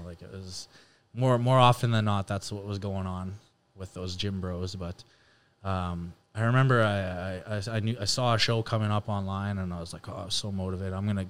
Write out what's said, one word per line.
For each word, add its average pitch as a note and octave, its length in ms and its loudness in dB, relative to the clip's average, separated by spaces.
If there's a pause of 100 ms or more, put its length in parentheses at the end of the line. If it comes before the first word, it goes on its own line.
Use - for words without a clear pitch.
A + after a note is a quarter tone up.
like, F2 160 -14
it G2+ 100 -16
was F#2 360 -12 (460)
more, B2 240 4
more B2+ 220 6
often B2 320 8
than A2 140 4
not, G2+ 220 0
that's G2 240 -4
what G2+ 140 -8
was G2+ 140 -4
going F#2+ 280 -4
on F#2 260 -6 (420)
with F#2+ 180 -14
those F2+ 220 -8
gym G2 240 -4
bros. F2+ 360 -4
But, F2+ 280 -8 (600)
um, F2 500 -4 (220)
I A2 80 0
remember B2+ 380 6
I, F#2+ 720 -2
I, G#2 40 -2
I, A2 200 -4
I - 20 2
knew, A2+ 200 0
I G2+ 60 -4
saw B2 280 2
a A2 60 2
show A#2 240 2
coming A2 280 0
up G#2 180 0
online, G2 500 -2
and F2+ 140 -4
I E2+ 60 -6
was E2+ 140 -10
like, - 160 -14
"Oh, - 60 -10
I F#2+ 100 -8
was F#2+ 100 -4
so G#2 160 -4
motivated. F#2+ 420 -2
I'm G2 120 -2
gonna, G2 240 0